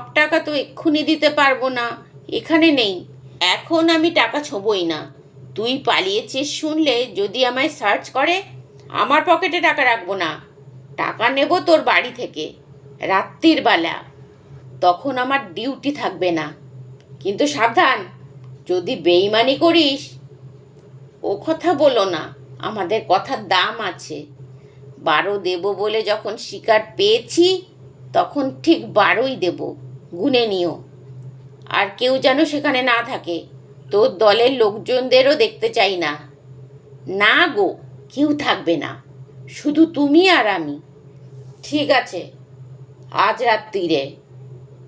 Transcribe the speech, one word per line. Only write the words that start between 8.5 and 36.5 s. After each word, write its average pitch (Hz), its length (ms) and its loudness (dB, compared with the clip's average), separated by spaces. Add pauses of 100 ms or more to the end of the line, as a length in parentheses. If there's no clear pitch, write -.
আমার 269 380 0
পকেটে 349 340 0
টাকা 294 240 0
রাখবো 196 300 -2
না, 170 260 -6 (560)
টাকা 170 320 -2
নেব 285 320 0
তোর 320 200 4
বাড়ি 233 360 0
থেকে - 360 -10 (480)
রাত্রির 220 600 0
বেলা, 165 400 0 (800)
তখন 180 380 0
আমার 254 360 -4
ডিউটি 262 380 -6
থাকবে 175 380 -4
না। 151 340 -6 (560)
কিন্তু 202 260 -2
সাবধান, 254 580 2 (640)
যদি 180 280 -2
বেইমানি 202 580 2
করিস।" 320 560 2 (1120)
"ও 196 240 -4
কথা 320 280 0
বলো 262 300 4
না, 170 300 -6 (240)
আমাদের 202 500 -4
কথার 208 400 -2
দাম 196 320 0
আছে। 156 460 -10 (720)
বারো 165 400 0
দেব 185 340 -4
বলে 214 300 -2
যখন 208 340 -4
শিকার 214 440 0 (160)
পেয়েছি, 240 640 2 (500)
তখন - 380 0 (120)
ঠিক 226 300 0
বারোই 208 440 2
দেব, 165 380 -4 (380)
গুনে 233 340 0
নিও। 180 360 -4 (840)
আর 196 180 0 (100)
কেউ 254 220 2
যেন 277 260 4
সেখানে 285 380 -2
না 233 200 2
থাকে, 185 440 -8 (440)
তোর 214 180 4
দলের 220 440 4
লোকজনদেরও 254 800 2
দেখতে 226 340 0
চাই 202 280 0
না।" 151 200 -2 (920)